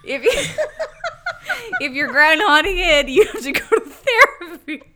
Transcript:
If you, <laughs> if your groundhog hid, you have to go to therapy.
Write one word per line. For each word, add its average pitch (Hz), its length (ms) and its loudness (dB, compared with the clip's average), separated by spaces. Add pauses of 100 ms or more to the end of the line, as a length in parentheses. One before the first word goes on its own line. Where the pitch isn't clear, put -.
If 254 200 -6
you, - 400 -2 (1160)
<laughs> - 20 -4
if 277 120 -6
your 277 180 -4
groundhog 311 540 4
hid, 349 440 0
you 294 160 6
have 415 180 -12
to 269 80 -8
go - 160 -6
to - 140 2
therapy. 339 1000 -2 (140)